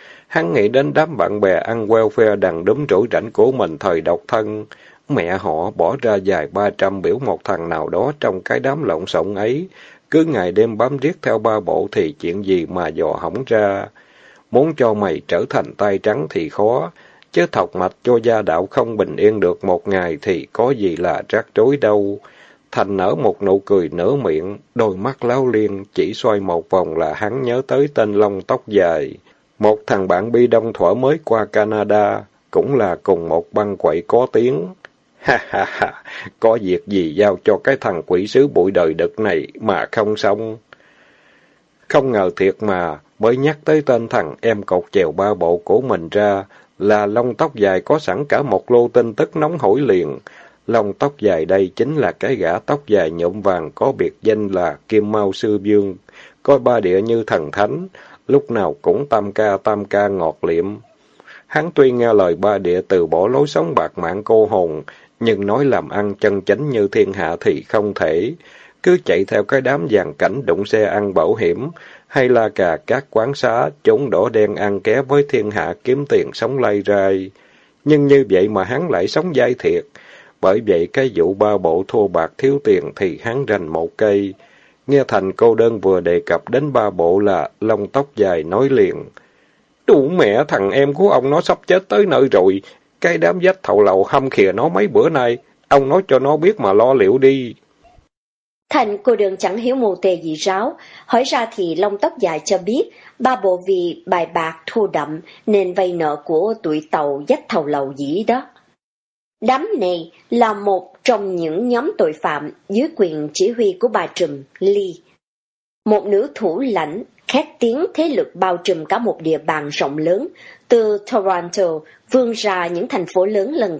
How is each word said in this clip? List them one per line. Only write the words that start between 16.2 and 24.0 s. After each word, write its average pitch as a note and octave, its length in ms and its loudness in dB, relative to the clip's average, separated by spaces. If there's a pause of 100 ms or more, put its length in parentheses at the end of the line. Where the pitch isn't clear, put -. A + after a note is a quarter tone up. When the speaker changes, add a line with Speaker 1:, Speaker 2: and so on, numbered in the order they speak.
Speaker 1:
thì E3+ 180 -4
khó, C3+ 420 -2 (420)
chứ - 200 2
thọc F#2+ 240 -2
mạch F2+ 160 -2 (100)
cho A#2+ 200 2
gia A2+ 200 2
đạo F2+ 280 0
không A#2 260 -2
bình G2+ 200 -2
yên G#2+ 240 2
được F2+ 240 0
một F#2 240 -2
ngày F2+ 340 -2
thì E2+ 300 -2
có A#2+ 180 0
gì G2+ 260 -2
là E2+ 320 -2
rắc A2 260 -2
rối C3 220 4
đâu. G#2 420 0 (540)
Thành G2+ 240 -2
nở F#2+ 180 0
một A#2 280 -2
nụ G2 160 2
cười F#2+ 340 0
nửa F2 220 0